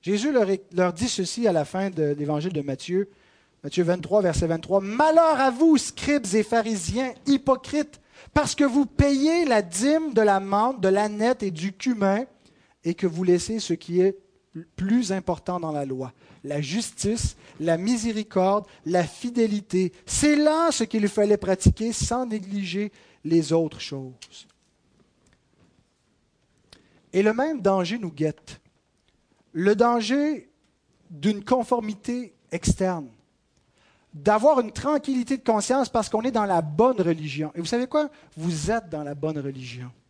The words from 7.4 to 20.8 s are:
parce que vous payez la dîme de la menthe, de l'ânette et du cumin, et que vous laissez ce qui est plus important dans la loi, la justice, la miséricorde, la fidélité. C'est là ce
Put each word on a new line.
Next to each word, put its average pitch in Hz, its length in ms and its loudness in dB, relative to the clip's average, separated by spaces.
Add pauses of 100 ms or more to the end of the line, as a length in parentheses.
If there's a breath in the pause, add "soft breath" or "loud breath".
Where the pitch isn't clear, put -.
parce 294 220 0
que - 80 2
vous 277 220 2
payez 285 600 2
la 233 160 2
dîme 262 520 0
de 220 80 4
la 202 180 4
menthe, 208 400 0
de 185 80 0
l'ânette 208 560 0
et 190 80 -4
du 175 220 -6
cumin, 208 500 0 (600 soft breath)
et 170 100 -2
que 185 140 -2
vous 170 160 -2
laissez 180 360 2
ce 190 140 -4
qui 170 280 -2
est 196 160 2 (580)
plus 202 360 0
important 180 480 -4
dans 160 120 -6
la 147 140 -4
loi, 131 280 -8 (300 soft breath)
la 143 180 -6
justice, 202 720 -4 (240 loud breath)
la 165 180 4
miséricorde, 208 880 0 (200 soft breath)
la 175 180 2
fidélité. 208 920 0 (120)
C'est 294 300 2
là 302 360 4
ce - 120 0